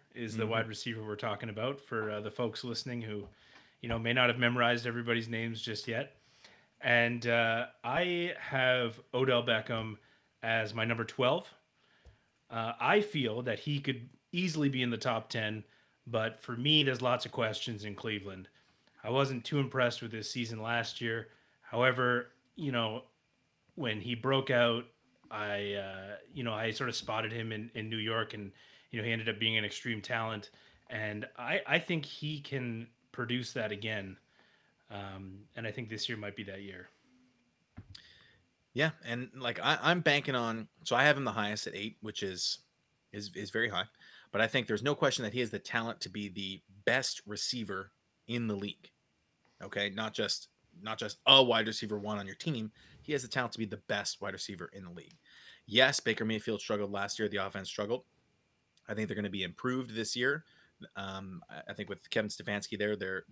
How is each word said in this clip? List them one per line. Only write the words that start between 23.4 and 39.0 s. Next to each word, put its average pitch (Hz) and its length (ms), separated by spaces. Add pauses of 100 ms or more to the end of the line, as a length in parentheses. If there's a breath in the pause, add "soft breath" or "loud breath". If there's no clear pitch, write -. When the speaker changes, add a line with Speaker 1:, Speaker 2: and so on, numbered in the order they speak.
Speaker 1:
when 110 240
he 123 160
broke 131 340
out, 120 360 (440)
I, 104 440
uh, 98 420 (180)
you 131 100
know, 113 100
I 113 180
sort 123 180
of 113 60
spotted 110 360
him 113 200
in, 110 220
in 110 160
New 113 80
York, 110 360
and, 104 180 (380 soft breath)
you 113 100
know, 107 60
he 117 80
ended 113 160
up 101 100
being 113 180
an 107 80
extreme 107 360
talent. 113 480 (400 soft breath)
And 107 380 (100)
I, 143 280
I 160 140
think 165 260
he 147 360
can 120 460 (240)
produce 123 420
that 110 180
again. 101 460 (760 soft breath)
Um, 98 480 (160)
and 113 100
I 107 60
think 117 180
this 110 200
year 113 80
might 101 180
be 107 80
that 98 200
year. 95 260 (1800 loud breath)
Speaker 2:
Yeah, 156 180 (140)